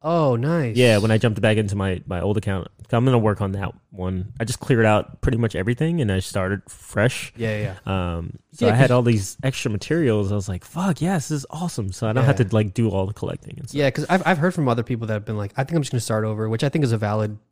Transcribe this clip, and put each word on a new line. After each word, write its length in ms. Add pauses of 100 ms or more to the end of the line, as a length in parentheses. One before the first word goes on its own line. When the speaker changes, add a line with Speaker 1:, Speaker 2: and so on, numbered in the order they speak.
Speaker 1:
Oh, 340
nice. 400
Speaker 2:
Yeah, 220
when 120
I 80
jumped 220
back 160
into 180
my, 320
my 140
old 160
account, 320 (240)
I'm 120
gonna 140
work 220
on 120
that 220 (160)
one. 480
I 60
just 160
cleared 260
out 340
pretty 180
much 180
everything 440
and 120
I 80
started 480
fresh. 680
Speaker 1:
Yeah, 220
yeah, 160 (120)
yeah. 320
Speaker 2:
Um, 160 (180)
so 140
Speaker 1:
Yeah, 60
Speaker 2:
I 40
had 80
Speaker 1:
'cause 80
Speaker 2:
all 100
these 400
extra 260
materials. 600
I 60
was 120
like, 160
"Fuck 360
yes, 280
this 120
is 100
awesome." 400
So 180
I 40
don't 120
have 140
Speaker 1:
Yeah. 80
Speaker 2:
to, 80
like, 200
do 160
all 160
the 80
collecting 440
and 100
stuff. 80
Speaker 1:
Yeah, 140
'cause 180
I've, 160
I've 140
heard 160
from 140
other 160
people 240
that 60
have 100
been 140
like, 180
"I 80
think 100
I'm 80
just 80
gonna 100
start 240
over," 240
which 140
I 60
think 160
is 80
a 60
valid 380 (160)